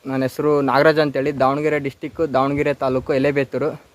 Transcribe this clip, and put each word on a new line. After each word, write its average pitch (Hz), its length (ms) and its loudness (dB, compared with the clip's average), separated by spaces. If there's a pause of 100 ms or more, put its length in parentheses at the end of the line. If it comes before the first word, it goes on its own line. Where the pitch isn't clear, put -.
ನನ್ನ 131 180 -2
ಹೆಸರು 151 240 -2 (200)
ನಾಗರಾಜ್ 147 340 4
ಅಂತೇಳಿ, 139 260 -2 (120)
ದಾವಣಗೆರೆ 147 440 0
ಡಿಸ್ಟಿಕ್ಕು, 147 360 -8 (120)
ದಾವಣಗೆರೆ 143 380 2 (100)
ತಾಲೂಕು, 131 360 -2
ಎಲೆಬೇತೂರು. 139 520 0 (240)